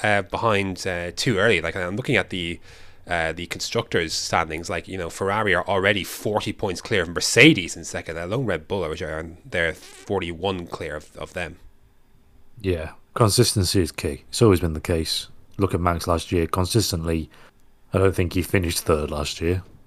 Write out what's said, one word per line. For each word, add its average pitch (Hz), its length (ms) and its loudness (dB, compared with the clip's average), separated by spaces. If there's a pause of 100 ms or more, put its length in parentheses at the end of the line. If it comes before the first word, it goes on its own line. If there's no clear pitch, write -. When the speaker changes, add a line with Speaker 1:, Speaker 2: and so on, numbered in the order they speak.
Speaker 1:
uh, 104 200 4
behind, 98 640 0
uh, 87 300 -4
too 117 240 2
early. 101 220 6
Like, 82 160 -4
I'm 92 180 -4
looking 120 220 0
at 92 140 0
the, 85 280 -4 (480)
uh, 82 280 0
the 85 120 -6
constructors' 90 640 -2
standings. 85 560 -2
Like, 85 200 -6
you 92 100 -8
know, 85 120 -6
Ferrari 101 440 0
are 87 140 2
already 98 340 2
forty 104 500 -2
points 95 280 -4
clear 101 220 0
of 82 60 -4
Mercedes 92 680 4
in 85 80 -12
second, 87 320 -8
let 85 80 -6
alone 117 220 -4
Red 82 200 -2
Bull, 95 220 -4
which 80 140 -6
are, 78 220 -6 (240)
they're 82 260 0
forty-one 90 920 -4
clear 78 300 -8
of, - 200 -14
of - 180 -12
them. 85 240 -8 (1040)
Speaker 2:
Yeah, 85 340 -2 (200)
consistency 104 680 4
is 80 120 -2
key. 71 360 -6
It's - 140 0
always 101 160 8
been 87 140 -2
the 78 80 -4
case. - 480 -2 (300)
Look 98 160 2
at 87 60 0
Max 85 260 0
last 85 260 0
year. 85 140 2
Consistently, 85 800 0 (640)
I - 60 2
don't 95 160 4
think 90 180 0
he 92 100 0
finished 85 360 0
third 76 320 0
last 76 320 -4
year. 90 200 0 (240)